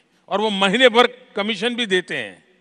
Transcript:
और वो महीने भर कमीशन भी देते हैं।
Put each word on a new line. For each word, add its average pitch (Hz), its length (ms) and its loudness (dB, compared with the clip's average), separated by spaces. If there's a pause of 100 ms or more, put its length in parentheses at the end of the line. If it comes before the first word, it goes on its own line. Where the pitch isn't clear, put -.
(280)
और 196 120 -2
वो 220 100 -2
महीने 196 380 2
भर 240 180 4
कमीशन 220 680 -6
भी 233 120 -6
देते 180 300 -2
हैं। 98 280 -10 (160)